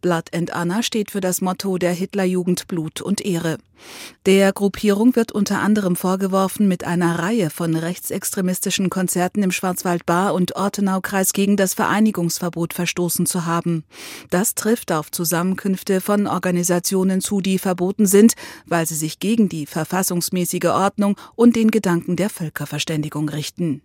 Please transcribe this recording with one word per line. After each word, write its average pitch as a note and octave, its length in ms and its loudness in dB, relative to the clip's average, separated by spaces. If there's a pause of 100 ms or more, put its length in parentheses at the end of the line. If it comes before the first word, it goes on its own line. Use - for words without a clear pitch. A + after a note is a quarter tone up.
Blood E3+ 320 -2
and E3+ 180 -4
Honor F3 300 -2
steht G#3+ 300 -4
für G3+ 80 -4
das F#3 200 -2
Motto F#3 380 -2
der F3 140 2
Hitlerjugend F3+ 720 0
Blut D#3+ 340 -6
und - 240 -4
Ehre. E3 340 -2 (680)
Der G3 260 6
Gruppierung G3+ 600 0
wird A3+ 160 0
unter G3+ 300 0
anderem G3 340 2
vorgeworfen, F#3+ 720 0
mit F3+ 160 0
einer E3+ 380 0
Reihe F#3 300 0
von E3 260 -2
rechtsextremistischen F#3 1120 -2
Konzerten F#3 540 0
im F#3 80 0
Schwarzwald-Baar- F3+ 840 0
und F3+ 220 0
Ortenaukreis F#3+ 760 -2
gegen G3+ 240 2
das F#3+ 180 0
Vereinigungsverbot F3 1000 0
verstoßen F3 500 -2
zu E3+ 220 -2
haben. E3+ 380 -2 (460)
Das F#3 260 0
trifft - 340 0
auf D#3 220 -2
Zusammenkünfte F#3 880 0
von G#3 260 0
Organisationen F3+ 920 0
zu, G3+ 200 -2
die F#3+ 200 0
verboten F#3 460 0
sind, G3+ 280 8 (320)
weil E3 200 0
sie D#3+ 100 -6
sich D#3 240 -6
gegen G#3+ 280 2
die D3+ 180 -6
verfassungsmäßige F3 1000 -2
Ordnung G3 520 2 (200)
und A#3 180 6
den A3 160 4
Gedanken F3+ 460 2
der F#3+ 140 0
Völkerverständigung D3+ 1000 -4
richten. D3 560 -4